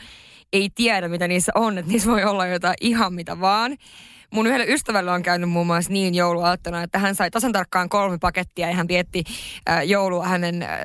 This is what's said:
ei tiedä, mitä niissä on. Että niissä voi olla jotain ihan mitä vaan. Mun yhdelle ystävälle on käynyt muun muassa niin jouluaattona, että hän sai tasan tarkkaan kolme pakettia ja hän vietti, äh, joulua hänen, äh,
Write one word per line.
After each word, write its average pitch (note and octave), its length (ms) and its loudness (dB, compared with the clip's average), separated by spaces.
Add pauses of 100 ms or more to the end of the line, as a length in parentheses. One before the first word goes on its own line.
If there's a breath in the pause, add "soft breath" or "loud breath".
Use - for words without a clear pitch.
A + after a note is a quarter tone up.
(540 loud breath)
ei G3 220 2
tiedä, G#3+ 320 0
mitä F3 200 -2
niissä F3 280 0
on. G#3+ 220 2
Että E3+ 140 -4
niissä A3+ 200 2
voi G#3 120 2
olla G3 240 0
jotain F3+ 340 0
ihan A3+ 320 0
mitä E3+ 260 -8
vaan. A3 380 0 (540 loud breath)
Mun A3 160 2
yhdelle B3 200 2
ystävälle G#3 440 0
on F3+ 120 0
käynyt F3 260 0
muun E3+ 180 0
muassa E3+ 240 0
niin F#3+ 240 0
jouluaattona, F3 680 0
että F#3 160 -2
hän G3 160 0
sai F3+ 160 0
tasan A#3 200 0
tarkkaan F3+ 380 0
kolme G3 280 0
pakettia F3 520 -2
ja F3+ 60 -2
hän E3+ 120 0
vietti, F3+ 360 0 (460 loud breath)
äh, E3 180 2
joulua F#3 400 0
hänen, F3 360 0
äh, - 60 -8 (160)